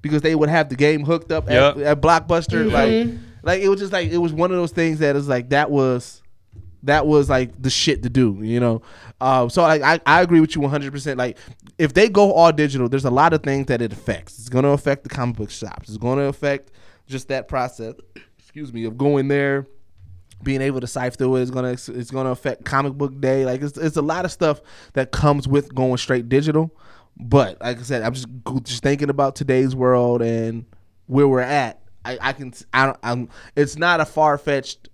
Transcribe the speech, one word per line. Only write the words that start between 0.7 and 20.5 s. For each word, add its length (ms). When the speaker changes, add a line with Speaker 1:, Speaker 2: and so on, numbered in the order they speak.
Speaker 1:
game 280
hooked 280
up 180
at, 260
Speaker 2:
Yep. 100
Speaker 1:
at 140
Blockbuster. 680
Speaker 3:
Mm-hmm. 20
Speaker 1:
Like, 80
like, 200
it 60
was 120
just, 120
like, 180
it 80
was 140
one 180
of 60
those 160
things 280
that 160
is, 120
like, 220
that 200
was, 520
that 220
was, 240
like, 300
the 100
shit 340
to 60
do, 320
you 180
know? 220
Uh, 280
so, 140
like, 200
I, 240
I 160
agree 180
with 140
you 60
one 100
hundred 220
percent. 260
Like, 180
if 160
they 140
go 240
all 200
digital, 360
there's 160
a 60
lot 220
of 100
things 240
that 160
it 100
affects. 460
It's 100
gonna 220
affect 320
the 60
comic 280
book 140
shops. 380
It's 100
gonna 260
affect 460
just 220
that 200
process, 460
excuse 340
me, 120
of 120
going 320
there, 380
being 200